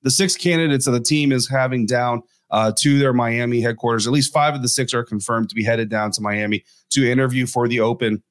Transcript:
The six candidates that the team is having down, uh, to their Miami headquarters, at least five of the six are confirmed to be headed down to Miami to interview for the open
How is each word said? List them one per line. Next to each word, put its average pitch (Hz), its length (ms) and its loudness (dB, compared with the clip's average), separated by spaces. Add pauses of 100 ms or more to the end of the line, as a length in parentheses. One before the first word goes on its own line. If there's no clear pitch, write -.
The 131 80 0
six 190 260 2
candidates 165 480 2
that 139 60 0
the 120 100 2
team 143 320 2
is 123 160 0
having 127 380 0
down, 120 360 0 (280)
uh, 110 260 2
to 143 220 4
their 135 160 2
Miami 120 480 0
headquarters, 117 440 0
at 123 60 0
least 135 200 0
five 147 220 2
of 139 60 -8
the 127 80 -4
six 123 240 -2
are 120 100 -2
confirmed 113 460 -4
to 92 60 -12
be 110 100 -2
headed 113 240 0
down 107 240 -2
to - 80 -4
Miami 104 420 -2 (280)
to 131 200 2
interview 127 360 0
for 120 200 -2
the 120 140 0
open 110 500 -2